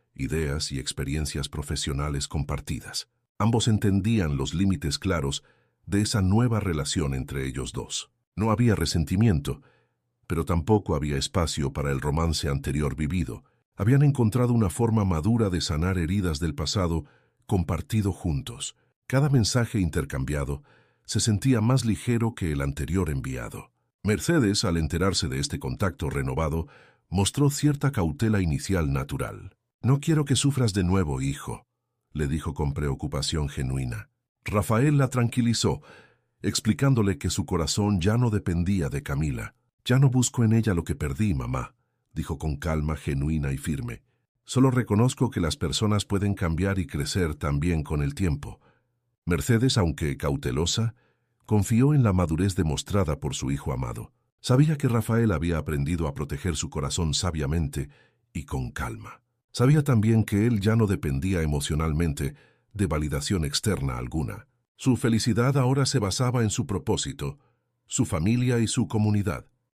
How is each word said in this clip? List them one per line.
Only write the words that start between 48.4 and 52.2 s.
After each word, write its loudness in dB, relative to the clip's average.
Mercedes, 2
aunque 0
cautelosa, -2
confió 4
en 6
la 4
madurez 2